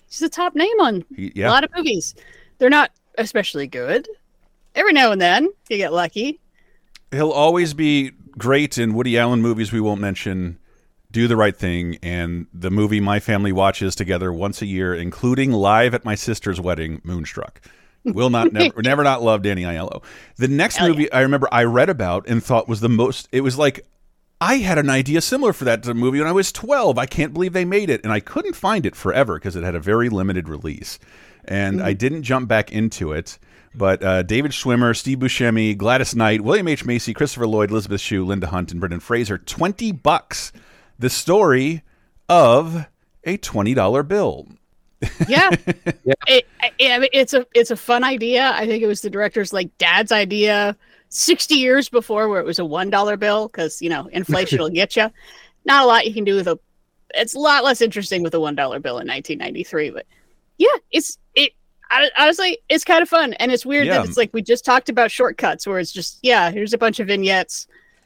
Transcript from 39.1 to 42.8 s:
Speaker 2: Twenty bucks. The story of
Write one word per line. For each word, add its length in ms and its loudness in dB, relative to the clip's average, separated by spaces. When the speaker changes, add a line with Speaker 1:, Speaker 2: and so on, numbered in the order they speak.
Speaker 2:
Twenty 560 -4
bucks. 600 -2
The 120 -2
story 720 2
of 560 6